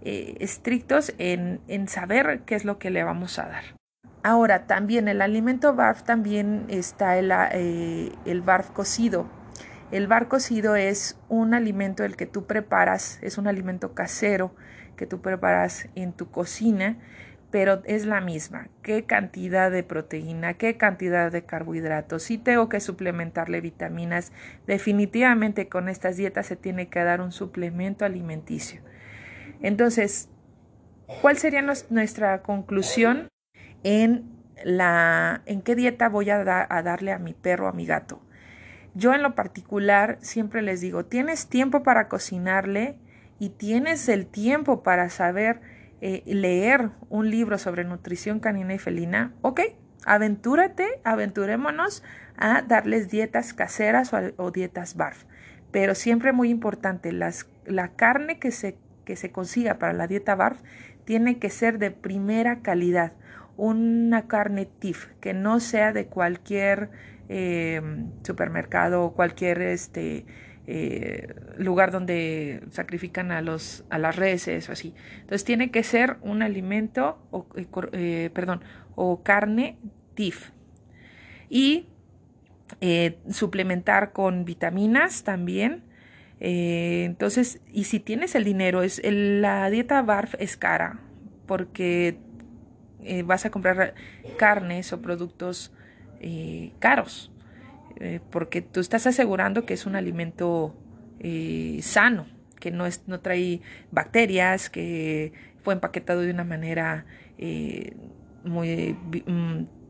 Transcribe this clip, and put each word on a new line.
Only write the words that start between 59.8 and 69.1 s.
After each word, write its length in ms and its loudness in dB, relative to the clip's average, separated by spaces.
la 160 -2
dieta 260 -2
barf 260 2
tiene 340 2
que 120 -4
ser 280 0
de 140 -2
primera 680 -2
calidad. 520 0
Una 680 2
carne 400 0
tif, 420 -8
que 120 -6
no 280 2
sea 320 2
de 140 -2
cualquier, 840 0
eh, 540 -2
supermercado 800 0
o 80 -2